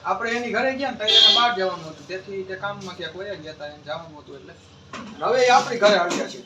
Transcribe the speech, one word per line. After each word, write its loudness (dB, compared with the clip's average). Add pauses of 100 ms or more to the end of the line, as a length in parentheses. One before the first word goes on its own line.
આપણે -2
એની -4
ઘરે 0
ગયા -4
ને -10
ત્યારે 2
એને 8
બહાર 4
જવાનું -2
હતું, -18
તેથી -8
તે -10
કામમાં -8
ક્યાંક -10
વયા -10
ગયા -14
હતા, -14
એને -16
જવાનું -12
હતું -18
એટલે. -20
અને -14
હવે 4
એ 6
આપણી 4
ઘરે 6
આવ્યા -2
છે. -14